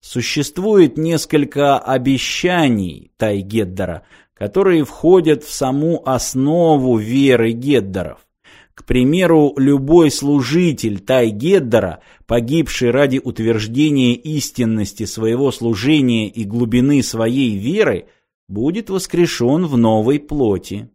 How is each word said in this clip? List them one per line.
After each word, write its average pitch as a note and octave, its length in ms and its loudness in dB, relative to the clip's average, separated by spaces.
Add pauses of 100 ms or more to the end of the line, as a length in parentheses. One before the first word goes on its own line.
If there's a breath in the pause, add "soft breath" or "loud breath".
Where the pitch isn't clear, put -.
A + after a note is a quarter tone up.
Существует D#3+ 960 0
несколько D3 800 0
обещаний B2+ 1400 -2
Тайгеддера, G2 880 -4 (280 soft breath)
которые F3 520 0
входят D#3+ 580 2
в - 100 -16
саму C#3+ 540 -2
основу C3+ 920 0
веры A#2 560 2
Геддеров. A2 680 -2 (540 soft breath)
К - 100 -20
примеру, D3 720 2
любой C#3+ 560 4
служитель C#3 880 0
Тай-Геддера, A#2 1000 0 (260 soft breath)
погибший A#2+ 680 -2
ради C3+ 300 2
утверждения A#2+ 920 0
истинности A#2 920 -4
своего A2+ 460 -2
служения A#2 800 0
и A2+ 160 -10
глубины B2 580 0
своей A2+ 560 -2
веры, B2+ 480 -2 (420 soft breath)
будет D3+ 420 -6
воскрешён E3+ 760 0
в C#3 100 -2
новой A2+ 440 2
плоти. A2+ 760 -4